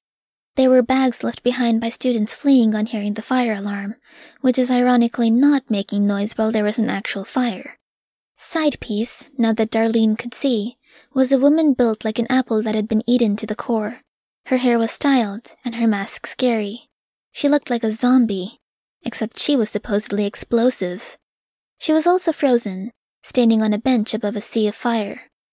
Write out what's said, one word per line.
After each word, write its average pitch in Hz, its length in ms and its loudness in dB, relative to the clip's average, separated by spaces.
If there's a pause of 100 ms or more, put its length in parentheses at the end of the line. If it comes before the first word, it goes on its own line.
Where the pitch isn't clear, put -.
(560)
There 262 140 4
were 254 120 8
bags 262 420 0
left - 200 -6
behind 240 380 0
by 233 80 -4
students 226 440 -2
fleeing 247 420 4
on 214 100 -2
hearing 208 280 -4
the 214 80 -6
fire 247 320 -2
alarm, 202 420 -6 (440)
which 254 180 2
is 254 140 0
ironically 247 580 2
not 269 400 4
making 202 380 0
noise 202 300 -2
while 220 140 0
there 220 120 0
was 208 160 -2
an 190 100 0
actual 196 360 -6
fire. 240 520 -4 (600)
Sidepiece, - 1000 -4
now 226 160 2
that 220 180 0
Darlene 220 460 2
could - 160 -10
see, 240 440 -2 (360)
was 262 200 2
a 262 60 4
woman 294 340 4
built 226 320 0
like 220 140 -2
an 233 100 -2
apple 247 320 0
that 214 140 -2
had 214 120 -2
been 214 180 0
eaten 233 300 2
to 208 100 -6
the 214 100 -6
core. 226 460 -4 (440)
Her 254 120 0
hair 247 220 2
was 226 120 0
styled, 233 640 0 (100)
and 226 100 -6
her 226 120 0
mask 202 380 -4
scary. 226 640 -4 (440)
She - 160 0
looked 285 200 0
like 240 140 -2
a 220 80 0
zombie, 220 680 0 (440)
except - 360 -6
she 294 180 2
was 220 120 0
supposedly 208 560 -2
explosive. 226 920 -2 (600)
She - 140 -2
was 311 160 2
also 359 240 2
frozen, 233 600 -2 (320)
standing 226 380 2
on 214 120 0
a 208 40 -2
bench 226 360 0
above 226 240 -4
a 202 40 -6
sea 214 260 -2
of 208 80 -4
fire. 226 540 -6 (240)